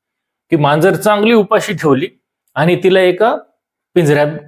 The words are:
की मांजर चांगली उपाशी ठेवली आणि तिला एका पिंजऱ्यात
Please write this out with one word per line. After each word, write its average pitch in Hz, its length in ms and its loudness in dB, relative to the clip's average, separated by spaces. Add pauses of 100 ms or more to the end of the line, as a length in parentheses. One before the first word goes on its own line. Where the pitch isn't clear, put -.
(500)
की 160 60 0
मांजर 151 400 2
चांगली 208 380 0
उपाशी 208 400 0
ठेवली 139 340 -2 (480)
आणि 165 280 0
तिला 190 180 2
एका 185 360 0 (560)
पिंजऱ्यात 147 340 0 (200)